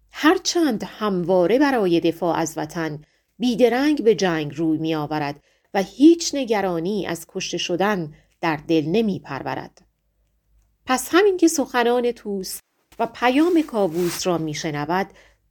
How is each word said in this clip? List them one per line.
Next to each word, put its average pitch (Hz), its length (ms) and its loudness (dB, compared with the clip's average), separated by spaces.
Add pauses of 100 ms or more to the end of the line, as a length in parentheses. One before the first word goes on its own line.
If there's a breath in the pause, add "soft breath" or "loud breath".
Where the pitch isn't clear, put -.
(120)
هرچند 320 760 0
همواره 185 720 0
برای 220 400 2
دفاع 165 380 0
از 160 200 -4
وطن 156 440 -6 (380 soft breath)
بیدرنگ 247 640 2
به 214 120 6
جنگ 156 420 -2
روی 160 200 0
می‌آورد 151 680 -4 (300)
و 196 100 0
هیچ 311 520 4
نگرانی 196 720 -2
از 160 220 -6
کشته - 280 -8
شدن 180 560 -2 (280 soft breath)
در 160 260 -2
دل 160 180 2
نمی‌پرورد. 156 960 -4 (1040)
پس - 260 -4
همین 381 260 4
که 330 100 4
سخنان 240 640 0
توس 202 480 -8 (400)
و 226 80 -2
پیام 302 540 2
کاووس 180 680 -2
را 175 100 0
می‌شنود، 160 680 -4 (440 soft breath)